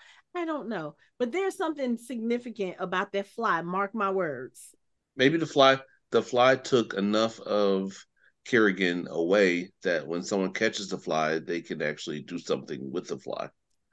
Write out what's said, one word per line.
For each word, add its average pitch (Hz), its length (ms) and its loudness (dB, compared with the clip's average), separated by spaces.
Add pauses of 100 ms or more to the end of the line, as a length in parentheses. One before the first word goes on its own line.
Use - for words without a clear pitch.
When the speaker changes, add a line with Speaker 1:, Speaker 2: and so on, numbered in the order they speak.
(360)
Speaker 1:
I 349 100 -4
don't 285 240 -6
know. 160 280 -6 (220)
But 247 140 -2
there's 381 240 -2
something 285 420 -4
significant 226 800 -6
about 185 340 -4
that 196 140 -4
fly. 196 360 -2
Mark 190 320 -2
my 202 160 0
words. 151 640 -4 (420)
Speaker 2:
Maybe 139 200 6
the 160 100 0
fly, 135 320 8 (320)
the 113 120 4
fly 127 340 4
took 123 380 0
enough 107 460 0
of 98 540 0 (520)
Kerrigan 95 640 2
away 87 640 2 (100)
that 82 240 -2
when 85 160 -6
someone 95 320 -2
catches 107 340 -2
the 92 100 -8
fly, 78 400 0
they 85 220 -6
can 80 220 -8
actually 76 400 -6
do 85 160 -10
something 67 520 -6
with 82 180 -8
the - 100 -8
fly. - 320 -10 (420)